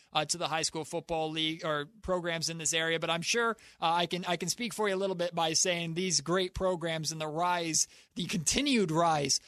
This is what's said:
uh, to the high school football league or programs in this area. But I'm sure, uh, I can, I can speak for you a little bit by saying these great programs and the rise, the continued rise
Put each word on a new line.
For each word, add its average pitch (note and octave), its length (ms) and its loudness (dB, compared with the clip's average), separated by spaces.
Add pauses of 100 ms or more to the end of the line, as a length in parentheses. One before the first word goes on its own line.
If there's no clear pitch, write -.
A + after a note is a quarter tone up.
(120)
uh, D3+ 140 0
to E3+ 120 -2
the E3+ 100 -2
high D#3+ 160 0
school D#3 200 -4
football D#3+ 460 -2
league D#3+ 340 -2
or D3+ 240 -2 (140)
programs E3+ 480 -2
in E3 80 -6
this D#3+ 160 0
area. E3 260 2
But E3 120 -2
I'm E3+ 100 0
sure, A#3 300 0 (280)
uh, E3 140 2
I F3 140 2
can, F3+ 200 -4
I F3 100 0
can F3 120 -4
speak A#3 240 -4
for G#3+ 160 0
you F#3+ 60 2
a - 20 0
little F#3+ 180 -2
bit F3 200 -2
by E3 180 2
saying E3+ 400 0
these F3 260 0
great F3+ 360 0
programs E3 560 -2
and D#3+ 100 -8
the D#3 60 -2
rise, E3+ 600 0 (280)
the F3+ 100 -4
continued A3 680 2
rise D#3 560 2